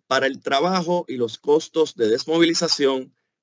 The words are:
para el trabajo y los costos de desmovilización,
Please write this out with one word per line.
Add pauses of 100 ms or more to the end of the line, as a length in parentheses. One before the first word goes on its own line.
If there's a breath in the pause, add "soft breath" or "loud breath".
para
el
trabajo
y
los
costos
de
desmovilización, (280)